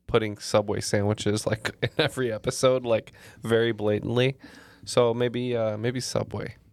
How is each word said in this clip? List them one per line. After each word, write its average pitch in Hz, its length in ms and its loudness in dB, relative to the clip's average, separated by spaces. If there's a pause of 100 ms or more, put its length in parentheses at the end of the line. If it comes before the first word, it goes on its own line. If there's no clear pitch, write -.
putting 110 300 0
Subway 104 420 0
sandwiches, 104 640 0
like, - 320 -2
<laughs> - 60 -4
in 123 140 -2
every 131 340 0
episode, 123 540 0
like, 110 260 0 (320)
very 117 300 2
blatantly. 110 640 0 (480)
So 120 280 4
maybe, 123 440 -2
uh, 110 200 -2
maybe 120 220 -4
Subway. 107 560 -6 (180)